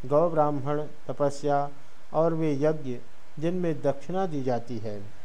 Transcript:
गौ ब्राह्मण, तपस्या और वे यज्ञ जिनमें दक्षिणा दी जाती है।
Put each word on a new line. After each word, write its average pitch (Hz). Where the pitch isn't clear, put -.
गौ 151
ब्राह्मण, 147
तपस्या 143
और 165
वे 160
यज्ञ 139
जिनमें 170
दक्षिणा 170
दी 151
जाती 123
है। 104